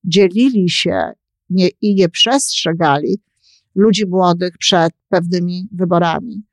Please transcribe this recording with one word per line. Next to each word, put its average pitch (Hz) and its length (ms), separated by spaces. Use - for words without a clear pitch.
dzielili 196 640
się, 95 420
nie, 180 200
i 208 140
nie 185 140
przestrzegali 170 1120
ludzi 208 300
młodych 180 520
przed 170 360
pewnymi 180 640
wyborami. 175 800